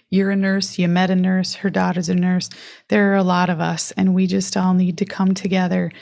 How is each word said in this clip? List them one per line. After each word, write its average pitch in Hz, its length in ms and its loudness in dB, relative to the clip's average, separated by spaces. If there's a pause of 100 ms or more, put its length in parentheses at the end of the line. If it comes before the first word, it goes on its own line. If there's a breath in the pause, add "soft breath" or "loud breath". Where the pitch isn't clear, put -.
(100)
you're 196 220 2
a 202 40 0
nurse, 190 440 -2
you 175 80 2
met 180 220 2
a 190 40 2
nurse, 185 400 0
her - 160 -4
daughter's 180 380 -2
a 180 80 0
nurse. 180 340 0 (380 loud breath)
There 202 240 2
are 196 40 2
a 196 60 2
lot 180 280 2
of 160 100 -4
us, 165 320 -4
and 185 240 2
we 190 100 2
just 190 300 -2
all 185 180 2
need 180 240 0
to 196 60 -2
come 190 280 0
together, 185 680 -2